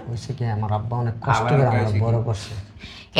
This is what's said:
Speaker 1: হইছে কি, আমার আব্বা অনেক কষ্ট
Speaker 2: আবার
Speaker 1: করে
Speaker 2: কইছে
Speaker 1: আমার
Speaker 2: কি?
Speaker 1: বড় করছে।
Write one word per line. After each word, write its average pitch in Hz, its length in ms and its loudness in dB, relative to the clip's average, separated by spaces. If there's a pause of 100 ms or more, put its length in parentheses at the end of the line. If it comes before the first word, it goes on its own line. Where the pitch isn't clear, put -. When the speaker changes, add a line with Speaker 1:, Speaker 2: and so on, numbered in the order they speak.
(100)
Speaker 1:
হইছে 117 220 -6
কি, 120 120 -4
আমার 107 280 0
আব্বা 117 240 0
অনেক 117 180 0
কষ্ট - 260 2
Speaker 2:
আবার 120 120 2
Speaker 1:
করে 139 100 6
Speaker 2:
কইছে 120 140 4
Speaker 1:
আমার 107 160 2
Speaker 2:
কি? 101 80 2
Speaker 1:
বড় 117 220 2
করছে। - 320 -4 (640)